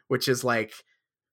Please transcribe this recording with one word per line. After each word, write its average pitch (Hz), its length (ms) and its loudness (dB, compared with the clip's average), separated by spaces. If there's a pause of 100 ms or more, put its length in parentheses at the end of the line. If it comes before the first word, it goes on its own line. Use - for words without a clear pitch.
which 127 220 0
is, 123 160 0
like, 117 280 0 (600)